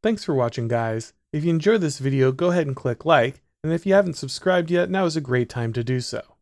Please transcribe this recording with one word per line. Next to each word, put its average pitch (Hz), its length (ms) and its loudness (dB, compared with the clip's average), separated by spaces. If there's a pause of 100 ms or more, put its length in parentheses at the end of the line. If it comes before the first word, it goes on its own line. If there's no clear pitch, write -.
Thanks 220 220 -2
for 165 100 -2
watching, 120 360 0
guys. 113 420 -2 (220)
If 151 100 -4
you 170 60 2
enjoyed 180 320 2
this 151 180 -4
video, 131 320 2
go 170 200 0
ahead 175 140 0
and 135 120 -6
click - 260 -6
like, 139 380 2 (200)
and 160 120 -2
if 170 120 -4
you 190 80 4
haven't 190 220 4
subscribed 175 560 -2
yet, 175 180 2
now 190 140 0
is 165 140 0
a 156 40 -2
great 123 280 0
time 113 240 -4
to 120 100 -4
do 127 160 -2
so. 117 220 -8 (200)